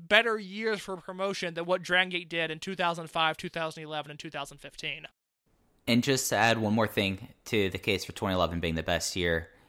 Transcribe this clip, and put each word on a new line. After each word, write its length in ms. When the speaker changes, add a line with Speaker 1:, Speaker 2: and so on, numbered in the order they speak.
Speaker 1:
better 300
years 440
for 160
promotion 580
than 100
what 160
Dragon 280
Gate 200
did 220
in 80
two 160
thousand 340
five, 280
two 120
thousand 320
eleven, 300
and 80
two 100
thousand 300
fifteen. 480
Speaker 2:
And 160
just 260
to 60
add 240
one 140
more 140
thing 420
to 260
the 80
case 260
for 60
twenty 240
eleven 240
being 160
the 80
best 320
year, 320